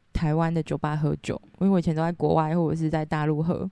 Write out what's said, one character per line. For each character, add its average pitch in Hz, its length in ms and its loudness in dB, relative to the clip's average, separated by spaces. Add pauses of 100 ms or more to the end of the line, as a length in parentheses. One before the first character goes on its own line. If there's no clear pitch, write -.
(120)
台 151 220 0
湾 165 180 0
的 165 100 0
酒 147 140 -4
吧 151 180 -4
喝 147 280 0
酒， - 180 -6 (200)
因 185 60 2
为 - 20 4
我 190 100 4
以 165 40 0
前 165 120 0
都 160 80 0
在 170 100 -2
国 156 220 0
外 160 200 2
或 170 160 2
者 156 60 -2
是 156 140 0
在 156 140 0
大 151 220 -2
陆 151 160 0
喝， 180 300 -2